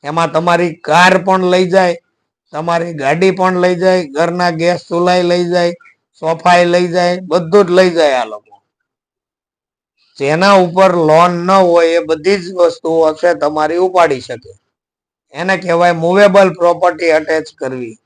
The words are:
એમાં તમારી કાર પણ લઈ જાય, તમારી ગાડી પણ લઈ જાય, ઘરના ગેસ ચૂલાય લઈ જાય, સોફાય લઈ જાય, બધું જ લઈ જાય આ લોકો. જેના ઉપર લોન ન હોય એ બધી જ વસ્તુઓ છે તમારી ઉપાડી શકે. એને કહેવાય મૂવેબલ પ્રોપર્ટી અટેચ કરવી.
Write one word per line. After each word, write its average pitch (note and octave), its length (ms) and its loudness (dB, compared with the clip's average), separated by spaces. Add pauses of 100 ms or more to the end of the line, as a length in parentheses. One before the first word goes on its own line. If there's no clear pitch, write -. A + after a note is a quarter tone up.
એમાં D#3 280 -4
તમારી E3+ 480 -2
કાર F3 400 2
પણ F#3 300 -2
લઈ F#3 180 0
જાય, F3+ 280 0 (580)
તમારી E3+ 400 -6
ગાડી D#3 380 0
પણ F#3 280 -2
લઈ F3+ 180 0
જાય, F#3 320 0
ઘરના E3+ 420 -2
ગેસ E3+ 320 -2
ચૂલાય F3+ 400 -2
લઈ F3 240 0
જાય, F3 260 -2 (480)
સોફાય F3 440 2
લઈ F3 240 0
જાય, F3 340 -2
બધું F#3 420 0
જ E3+ 80 -10
લઈ F#3 180 4
જાય D3+ 260 0
આ A2+ 120 -4
લોકો. G#2+ 240 -18 (1600)
જેના E3 420 2
ઉપર F3+ 320 2 (100)
લોન D#3+ 360 4
ન F3 120 -4 (100)
હોય E3+ 340 2
એ E3 120 -2
બધી D#3+ 340 -2
જ E3+ 60 -12 (100)
વસ્તુઓ E3 580 0
છે F3 220 -2
તમારી D#3 480 -2
ઉપાડી E3+ 400 0
શકે. A#2+ 280 -16 (840)
એને F3+ 240 -4
કહેવાય F3 380 0
મૂવેબલ F#3 580 2
પ્રોપર્ટી F3 580 0
અટેચ D#3 400 -2
કરવી. B2+ 440 -10 (100)